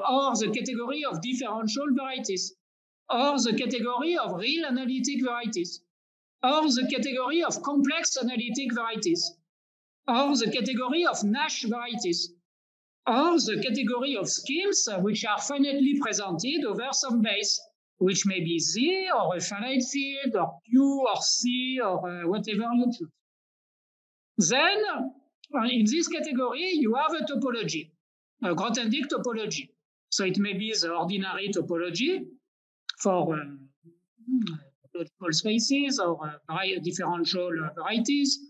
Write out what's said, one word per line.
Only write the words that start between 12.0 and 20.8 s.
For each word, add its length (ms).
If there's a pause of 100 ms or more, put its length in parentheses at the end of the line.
or 340
the 220
category 540
of 140
schemes, 580
uh, 140
which 240
are 140
finitely 600
presented 640
over 300
some 280
base, 380 (380)
which 280
may 140
be 180
Z, 560
or 220
a 60
finite 500
field, 440
or 340
Q, 400